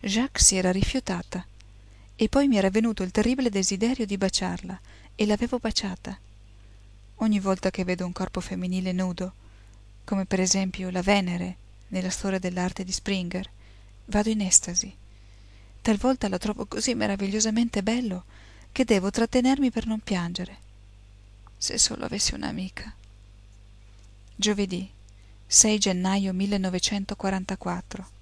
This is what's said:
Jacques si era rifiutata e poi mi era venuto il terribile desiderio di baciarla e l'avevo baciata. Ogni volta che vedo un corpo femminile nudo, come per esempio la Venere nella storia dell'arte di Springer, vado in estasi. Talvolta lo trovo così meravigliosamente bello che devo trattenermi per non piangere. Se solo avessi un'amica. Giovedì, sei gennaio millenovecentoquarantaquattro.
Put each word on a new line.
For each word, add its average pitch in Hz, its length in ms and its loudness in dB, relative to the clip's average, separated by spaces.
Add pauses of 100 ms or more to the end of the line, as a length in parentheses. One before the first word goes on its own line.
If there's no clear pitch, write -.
Jacques 220 440 0
si 196 120 6
era 185 140 2
rifiutata 185 720 -2 (680)
e - 140 2
poi 277 200 4
mi 240 80 6
era 196 140 4
venuto 220 320 2
il 185 80 -4
terribile 240 400 2
desiderio 202 560 0
di 196 100 -4
baciarla 185 640 -2 (360)
e 214 120 2
l'avevo 240 320 0
baciata. 202 600 -4 (1000)
Ogni 214 240 2
volta 190 300 0
che 185 140 -4
vedo 180 200 -2
un 180 80 -6
corpo - 280 -4
femminile 185 520 -4
nudo, 180 400 -2 (720)
come 196 200 -2
per 190 160 0
esempio 185 500 0
la 185 120 -2
Venere 185 540 2 (320)
nella 185 220 -2
storia 190 280 -2
dell'arte 180 460 -2
di 185 80 -6
Springer, 185 580 -4 (540)
vado 208 240 2
in 220 140 0
estasi. - 520 0 (880)
Talvolta 226 460 2
lo 185 100 -2
trovo 208 280 -2
così 226 280 -2
meravigliosamente 214 880 0
bello 220 420 -2 (460)
che 254 140 2
devo 196 260 4
trattenermi 254 600 2
per 220 160 -4
non 220 140 -2
piangere. 180 580 -4 (1000)
Se - 220 -4
solo - 260 0
avessi - 300 -2
un'amica. - 600 -8 (1400)
Giovedì, 196 520 -2 (580)
sei 214 320 6
gennaio 190 540 0
millenovecentoquarantaquattro. 190 1800 -4 (140)